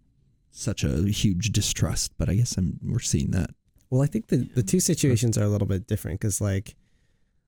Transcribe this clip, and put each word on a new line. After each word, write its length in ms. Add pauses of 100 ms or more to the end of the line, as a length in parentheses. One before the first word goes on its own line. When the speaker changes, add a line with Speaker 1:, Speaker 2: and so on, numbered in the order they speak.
(500)
Speaker 1:
such 320
a 260
huge 440
distrust, 680
but 100
I 60
guess 220
I'm, 260
we're 160
seeing 340
that. 180 (400)
Speaker 2:
Well, 120
I 40
think 220
the, 100 (160)
the 80
two 180
situations 580
are 60
a 40
little 200
bit 180
different, 340
'cause, 200
like, 340 (720)